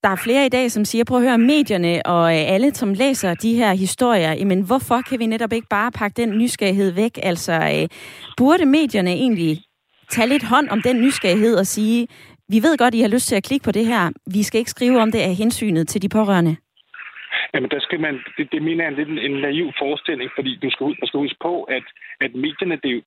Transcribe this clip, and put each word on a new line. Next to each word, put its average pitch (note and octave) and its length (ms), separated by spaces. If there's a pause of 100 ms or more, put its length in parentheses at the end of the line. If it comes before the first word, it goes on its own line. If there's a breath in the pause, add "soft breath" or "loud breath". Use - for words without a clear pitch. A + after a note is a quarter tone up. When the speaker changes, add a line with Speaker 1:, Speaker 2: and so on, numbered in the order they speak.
Speaker 1:
Der G#3 40
er F#3+ 160
flere C4 220
i - 20
dag, B3 220
som G#3 140
siger, A#3 200
"Prøv B3+ 140
at A#3+ 100
høre, A#3+ 100
medierne G#3+ 680
og, E3+ 200 (120)
øh, D#3 180
alle, B3+ 200
som G3+ 200
læser A3 400
de A3+ 200
her A3+ 180
historier, F#3+ 600
jamen, F#3+ 340
hvorfor B3+ 320 (100)
kan C4 100
vi A3+ 80
netop A3 260
ikke A3+ 180
bare A3 280
pakke G#3+ 240
den A3 160
nysgerrighed G3 560
væk?" G#3+ 280
Altså, F3 300
øh, D#3 360 (480 loud breath)
burde D#4 300
medierne C4 440
egentlig F3 480 (520)
tage A#3 180
lidt B3+ 240
hånd C#4+ 160
om G#3 140
den B3 180
nysgerrighed A3 560
og F#3+ 100
sige, A3+ 420 (400 loud breath)
"Vi G#3+ 140
ved D4+ 160
godt, B3 160
I A3+ 60
har B3 80
lyst A3 200
til A#3+ 80
at G3 120
klikke C4+ 160
på G#3 80
det G#3+ 140
her. G#3 260 (140)
Vi G3 160
skal G#3 160
ikke A#3 180
skrive B3 240
om A3 120
det A3+ 160
af F#3 60
hensynet G3 540
til G3 140
de G3 60
pårørende"? F#3+ 480 (960 loud breath)
Speaker 2:
Jamen, C3 160
der C#3+ 100
skal E3 200
man, D3+ 140 (220)
det, D#3 160
det D3+ 100
mener E3 220
jeg D3+ 80
er C3+ 40
lidt D3 120
en, D#3 100
en C#3 220
naiv D3 380
forestilling, C#3+ 560
fordi B2+ 280
du C3+ 80
skal, C3 160
man - 200
skal C#3+ 140
huske C#3+ 200
på, F3 220
at, B2+ 240 (340 loud breath)
at B2+ 140
medierne, D3+ 480
det C#3 80
er A#2+ 60
jo, A2+ 100